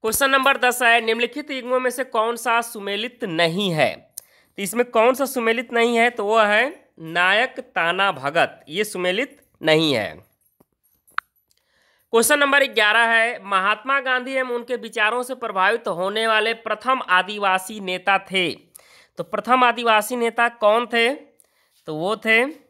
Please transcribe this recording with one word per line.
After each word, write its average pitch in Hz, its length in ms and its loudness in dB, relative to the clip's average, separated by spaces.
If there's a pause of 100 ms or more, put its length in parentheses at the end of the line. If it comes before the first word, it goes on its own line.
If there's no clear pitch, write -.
क्वेश्चन 247 280 0
नंबर 269 260 4
दस 247 260 2
है, 233 180 6
निम्नलिखित 240 500 -4
युग्मों 254 300 -2
में 247 100 -2
से 254 140 -6
कौन 233 320 -2
सा 233 240 0
सुमेलित 214 640 -8
नहीं 170 460 0
है? 131 440 -2 (420)
तो 202 60 -8
इसमें 240 280 -2
कौन 233 240 4
सा 269 100 -4
सुमेलित 233 480 -4
नहीं 233 240 2
है? 233 140 2
तो 226 140 -8
वो 214 140 2
है 220 600 0
नायक 180 640 0
ताना 180 520 -2
भगत, 143 560 -2
ये 196 160 -6
सुमेलित 196 580 -6 (200)
नहीं 156 320 2
है। 90 400 -6 (1800)
क्वेश्चन 233 280 2
नंबर 277 260 4
ग्यारह 220 420 2
है, 226 380 0
महात्मा 214 560 0
गांधी 254 320 -4
एवं 262 180 -2
उनके 240 260 -6
विचारों 226 460 -2
से 254 120 -8
प्रभावित 220 540 -2
होने 196 380 -2
वाले 220 280 0
प्रथम 226 540 -4
आदिवासी 190 720 0
नेता 185 380 0
थे। 185 360 -2 (640)
तो 165 60 -8
प्रथम 247 400 0
आदिवासी 233 520 2
नेता 233 320 0
कौन 226 380 2
थे? 233 280 0 (720)
तो 156 80 -8
वो 185 220 -4
थे 226 300 2 (240)